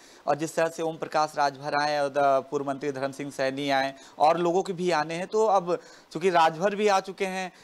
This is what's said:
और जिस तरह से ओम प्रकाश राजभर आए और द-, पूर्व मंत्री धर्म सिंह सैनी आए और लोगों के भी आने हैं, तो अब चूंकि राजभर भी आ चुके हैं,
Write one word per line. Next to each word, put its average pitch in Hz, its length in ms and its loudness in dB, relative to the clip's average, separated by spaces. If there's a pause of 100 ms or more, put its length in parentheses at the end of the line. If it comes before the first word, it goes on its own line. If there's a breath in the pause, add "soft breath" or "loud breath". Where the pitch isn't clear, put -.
(260 loud breath)
और 147 100 2
जिस 156 180 -6
तरह 165 140 2
से 165 140 -8
ओम 160 140 -4
प्रकाश 151 400 -2
राजभर 143 460 -2
आए 147 180 0
और 143 80 0
द-, 135 100 -8
पूर्व 139 480 2
मंत्री 139 260 -4
धर्म 135 200 -4
सिंह 143 180 -10
सैनी 135 400 -2
आए 135 240 0 (240 loud breath)
और 165 200 6
लोगों 175 240 2
के 190 100 -6
भी 175 180 -4
आने 160 240 0
हैं, 180 120 -6
तो 214 200 2
अब 180 320 2 (340 loud breath)
चूंकि 175 180 0
राजभर 170 440 4
भी 208 140 2
आ 190 120 4
चुके 190 240 -6
हैं, 185 280 -6 (120)